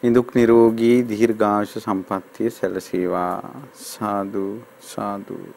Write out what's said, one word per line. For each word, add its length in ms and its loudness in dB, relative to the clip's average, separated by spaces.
නිදුක් 320 2
නිරෝගී 680 6
දීර්ඝායුෂ 760 0
සම්පන්නිය 720 -4
සැලසේවා. 880 -4
සාදු, 720 -6
සාදු, 560 -8